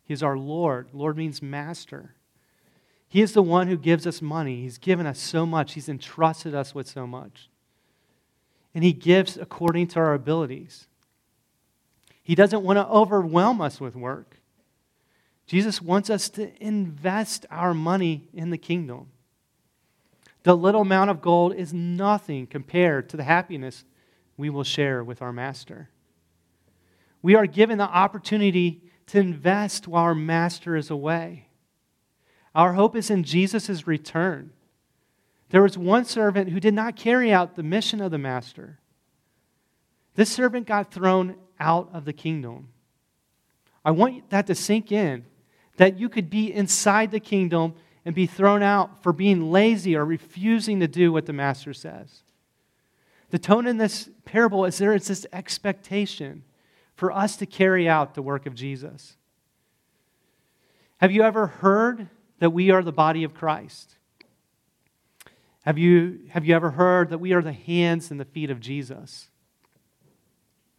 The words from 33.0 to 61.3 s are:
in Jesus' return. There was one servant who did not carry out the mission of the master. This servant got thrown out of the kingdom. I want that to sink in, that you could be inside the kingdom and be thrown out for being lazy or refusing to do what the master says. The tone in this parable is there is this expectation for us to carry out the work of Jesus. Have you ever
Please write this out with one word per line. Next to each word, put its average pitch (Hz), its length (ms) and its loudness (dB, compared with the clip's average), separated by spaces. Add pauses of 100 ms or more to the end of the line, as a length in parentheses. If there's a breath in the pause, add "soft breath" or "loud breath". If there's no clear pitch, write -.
in 190 140 2
Jesus' 180 640 -2
return. 156 640 -4 (960)
There 190 140 8
was 190 140 2
one 190 280 2
servant 202 440 0
who 175 100 -4
did 208 140 4
not 226 220 -4
carry 233 360 2
out 180 240 2
the 170 80 -8
mission 208 380 -4
of 190 100 -4
the 156 60 -4
master. 135 640 -10 (1400)
This 214 140 4
servant 247 380 -4
got 202 240 -4
thrown 185 440 0 (240)
out 170 340 -2
of 151 120 -14
the 151 80 -8
kingdom. 135 560 -10 (1120)
I 156 80 2
want 247 380 0
that 202 180 0
to 185 80 -2
sink 208 360 -2
in, 151 340 -2 (520)
that 190 200 6
you 233 120 -6
could 190 200 -4
be 214 240 -2
inside 208 580 0
the 214 80 -2
kingdom 170 560 0 (280 soft breath)
and 170 120 -8
be 185 100 2
thrown 202 380 2
out 202 400 0
for 175 100 2
being 175 380 2
lazy 196 440 2
or 151 100 0
refusing 202 760 -2
to 170 80 2
do 165 240 2
what 160 140 0
the 156 80 -8
master 139 400 -6
says. - 500 -18 (1080)
The 175 100 -2
tone 233 280 2
in 240 100 -2
this 214 320 -4 (160)
parable 202 400 2
is 180 120 -2
there 202 160 4
is 196 140 -2
this 196 260 -6
expectation 190 1120 -8 (520)
for 185 160 -2
us 202 260 -2
to 202 80 -8
carry 185 420 2
out 151 260 2
the 143 80 -10
work 139 240 -6
of 131 100 -12
Jesus. 135 640 -14 (1800)
Have 185 140 4
you 214 100 4
ever 220 260 2